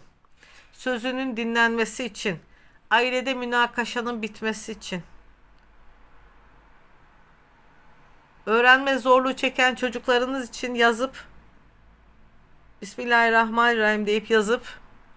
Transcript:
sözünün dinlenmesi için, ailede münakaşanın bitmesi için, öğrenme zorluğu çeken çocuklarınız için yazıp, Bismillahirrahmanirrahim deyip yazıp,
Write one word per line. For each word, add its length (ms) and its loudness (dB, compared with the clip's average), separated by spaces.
sözünün 640 -4
dinlenmesi 680 0
için, 340 -6
ailede 440 2
münakaşanın 880 -4
bitmesi 500 -8
için, 300 -10
öğrenme 520 4
zorluğu 380 4
çeken 380 0
çocuklarınız 720 -2
için 260 -8
yazıp, 580 0
Bismillahirrahmanirrahim 1200 2
deyip 240 -2
yazıp, 520 0